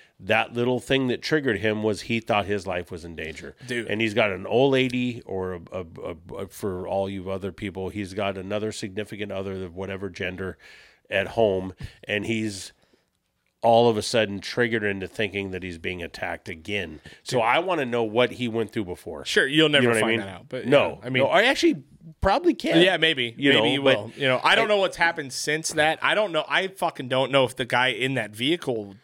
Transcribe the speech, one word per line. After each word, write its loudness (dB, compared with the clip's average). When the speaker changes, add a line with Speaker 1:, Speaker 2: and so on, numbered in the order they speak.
Speaker 1:
that 0
little 0
thing 0
that -2
triggered 0
him 0
was 0
he -2
thought 0
his -4
life -6
was -12
in -12
danger. -12
Speaker 2:
Dude. -6
Speaker 1:
And -2
he's 0
got 2
an -8
old 2
lady, 0
or -6
a, -10
a, -8
a, -12
a, -8
for -6
all -2
you -8
other -6
people, -8
he's -8
got -4
another -6
significant -10
other -6
of -12
whatever -8
gender -8
at 0
home, 2
and -2
he's -4
all 6
of 2
a -2
sudden 0
triggered -2
into -4
thinking -4
that -8
he's -8
being -8
attacked -10
again. -8
So -2
Speaker 2:
Dude. 2
Speaker 1:
I 4
wanna 0
know 0
what 2
he -6
went -2
through -4
before. -10
Speaker 2:
Sure, 4
you'll 4
never 6
Speaker 1:
You 6
know 4
what 4
I 4
Speaker 2:
find 2
Speaker 1:
mean? 0
Speaker 2:
that -12
out, -18
but, -8
Speaker 1:
No. 4
Speaker 2:
yeah, -12
I -6
mean 2
Speaker 1:
No, 4
I 6
actually 2
probably 4
can. 4
Speaker 2:
Yeah, 6
maybe. 0
Speaker 1:
You 4
Speaker 2:
Maybe 6
Speaker 1:
know, 4
Speaker 2:
you 0
Speaker 1:
but 6
Speaker 2:
will. -6
You 0
know, 4
I 6
don't 4
Speaker 1:
I -2
Speaker 2:
know 4
what's 0
happened 0
since -4
that. 2
I 2
don't 0
know. -2
I 0
fucking -4
don't 0
know 6
if -2
the -2
guy 2
in 0
that -4
vehicle -4